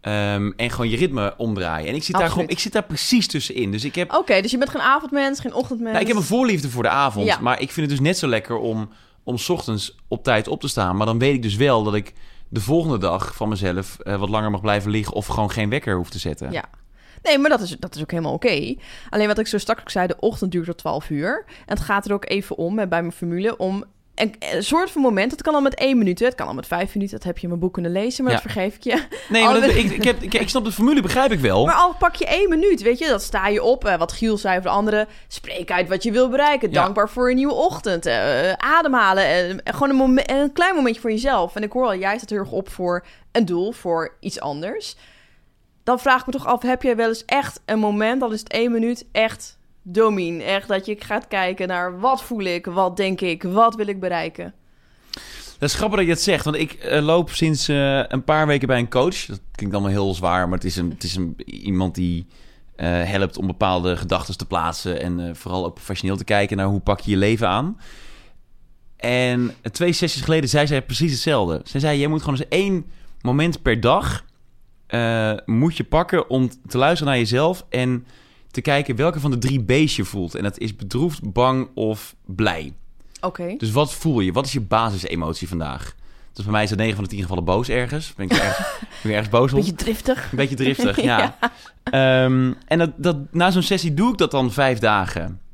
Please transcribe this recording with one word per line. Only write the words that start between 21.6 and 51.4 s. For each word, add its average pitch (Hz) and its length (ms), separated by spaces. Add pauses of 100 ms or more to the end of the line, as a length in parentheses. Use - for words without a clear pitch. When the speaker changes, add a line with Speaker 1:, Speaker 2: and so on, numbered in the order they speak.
Speaker 2:
het 202 40
gaat 202 260
er 202 80
ook 196 160
even - 280
om, 180 220
hè, 202 80
bij 170 140
mijn 170 120
formule, 185 440
om 196 260 (320)
een, 214 180 (200)
een 233 100
soort 349 280
van 302 100
moment. 226 300
Het - 100
kan 311 120
al 294 80
met 277 140
één 262 220
minuut, 190 220
hè. 226 60
Het 247 100
kan - 120
al 80 60
met - 140
vijf 175 260
minuten. 202 240
Dat - 80
heb 175 120
je - 60
in 180 60
mijn 170 100
boek 180 140
kunnen 170 180
lezen, 226 320
maar 254 100
Speaker 1:
Ja. - 80
Speaker 2:
dat 214 100
vergeef 196 240
ik - 80
je. 285 200 (260)
Speaker 1:
Nee, 226 160
Speaker 2:
Al 240 60
Speaker 1:
maar 226 100
dat, - 80
Speaker 2:
met - 160
Speaker 1:
ik, 196 60
ik - 120
heb, 233 180
ik, 185 120
ik - 160
snap 254 140
de 214 80
formule, 254 300
begrijp 247 300
ik 185 80
wel. 107 260
Speaker 2:
Maar 330 100
al 359 200
pak 349 200
je 339 100
één 381 240
minuut, 330 320
weet 233 180
je, 330 80
dat 214 160
sta 196 240
je 208 160
op. 175 220
Eh, 190 120
wat 170 140
Giel 220 260
zei 196 180
voor 185 80
de 185 60
anderen, 214 380 (200)
spreek - 440
uit 180 180
wat 185 140
je 233 80
wil 254 180
bereiken. 269 420
Speaker 1:
Ja. 151 120
Speaker 2:
Dankbaar 202 260
voor 247 200
een 254 60
nieuwe 277 180
ochtend. 196 520
Eh, 135 460
ademhalen. 240 760
Eh, 175 480
gewoon 277 160
een 277 60
momen-, 262 360 (100)
een 285 120
klein 359 220
momentje 247 260
voor 226 100
jezelf. 220 440
En 208 80
ik 208 80
hoor 254 140
al, 208 100
jij 190 220
staat - 120
heel 208 100
erg 196 120
op - 180
voor 175 360 (260)
een 233 140
doel, 180 260
voor 170 480
iets - 200
anders. 175 560 (880)
Dan 240 160
vraag 262 200
ik 254 60
me 254 60
toch 262 140
af, 240 160
heb 254 200
jij 247 140
wel 226 120
eens 226 180
echt - 400
een 220 140
moment, 214 420
al 233 100
is 220 80
het - 120
één 233 200
minuut, 233 400
echt, - 460 (240)
Domien, 180 600
echt 196 260
dat 196 180
je 214 140
gaat 220 280
kijken 190 400